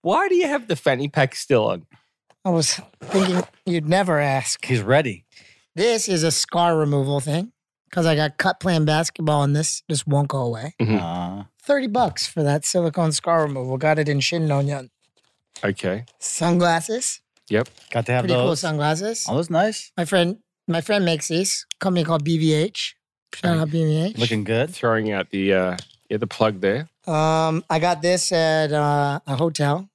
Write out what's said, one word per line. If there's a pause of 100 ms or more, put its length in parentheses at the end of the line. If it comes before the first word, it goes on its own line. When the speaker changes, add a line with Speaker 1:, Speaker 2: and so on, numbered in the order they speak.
Speaker 1:
Why
do
you
have
the
fanny
pack
still
on? (580)
Speaker 2:
I
was (220)
thinking (240)
you'd
never
ask.
Speaker 3:
He's
ready. (500)
Speaker 2:
This
is
a
scar
removal
thing (400)
'cause
I
got
cut
playing
basketball
and
this
just
won't
go
away.
Speaker 1:
Mm-hmm.
Speaker 3:
Uh, (180)
Speaker 2:
Thirty
bucks
for
that
silicone
scar
removal.
Got
it
in
Shin
Nonyeon. (760)
Speaker 1:
Okay. (120)
Speaker 2:
Sunglasses. (280)
Speaker 1:
Yep. (220)
Speaker 3:
Got
to
have
Speaker 2:
Pretty
cool
Speaker 3:
those.
Speaker 2:
sunglasses.
Speaker 3:
Oh,
those
nice.
Speaker 2:
My
friend, (280)
my
friend
makes
these. (120)
Company
called
B
V
H. (400)
Shout
out
B
V
H.
Speaker 3:
Looking
good.
Speaker 1:
Throwing
out
the,
uh, (320)
yeah,
the
plug
there. (160)
Speaker 2:
Um,
I
got
this
at,
uh,
a
hotel.